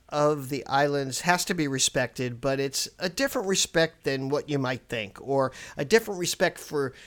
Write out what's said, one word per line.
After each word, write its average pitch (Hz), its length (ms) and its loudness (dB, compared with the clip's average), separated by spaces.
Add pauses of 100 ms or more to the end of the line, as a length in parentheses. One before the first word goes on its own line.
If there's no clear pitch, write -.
of 147 400 2
the 139 180 -4
islands 139 560 2
has 180 240 2
to 196 80 -2
be 160 120 0
respected, 127 720 -2
but 135 200 0
it's - 280 -4 (120)
a 185 80 -4
different 226 400 -2
respect 165 560 2
than 135 240 0
what 143 200 0
you 143 120 0
might 127 280 -2
think, 107 320 -6
or 131 300 0 (260)
a 147 80 -4
different 214 360 2
respect 170 380 0
for 139 340 -4 (140)